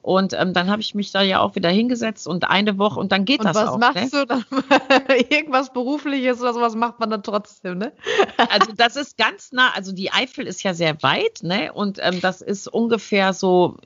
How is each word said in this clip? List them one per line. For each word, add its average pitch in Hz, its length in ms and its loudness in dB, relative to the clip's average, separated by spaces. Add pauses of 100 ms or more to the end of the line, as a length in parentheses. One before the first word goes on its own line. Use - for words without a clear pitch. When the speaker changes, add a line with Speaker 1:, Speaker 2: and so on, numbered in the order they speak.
Speaker 1:
Und, 190 300 0
ähm, 175 200 -2
dann 180 160 0
habe 214 120 0
ich - 120 -8
mich 208 180 -6
da 196 120 0
ja 190 160 2
auch 202 160 0
wieder 185 140 0
hingesetzt 226 580 0
und 170 220 -2
eine 202 280 2
Woche, 208 220 0
und 196 120 -2
dann 196 140 2
geht 277 140 2
Speaker 2:
Und 220 60 -2
Speaker 1:
das 170 100 0
Speaker 2:
was 214 140 2
Speaker 1:
auch, 165 100 -2
Speaker 2:
machst 247 160 2
Speaker 1:
ne? 247 180 -2
Speaker 2:
du 277 140 0
dann? 269 240 -2
<laughs> 262 800 2
Irgendwas 294 440 0
Berufliches 254 680 -2
oder 240 120 0
sowas 233 220 0
macht 226 240 -4
man 220 100 -2
dann 220 140 -4
trotzdem, 196 540 -6
ne? 220 200 -6
<laughs> - 60 -20 (420)
Speaker 1:
Also 214 280 2
das 233 240 2
ist 285 200 -8
ganz 240 360 -4
nah, 254 200 4
also 190 200 -6
die 185 180 -6
Eifel 240 340 -2
ist - 180 -10
ja 190 100 0
sehr 160 280 0
weit, 226 420 0
ne? 185 300 -2
Und, 196 280 -4
ähm, 180 180 0
das 185 220 -2
ist - 260 -6
ungefähr 214 680 0
so, 180 520 2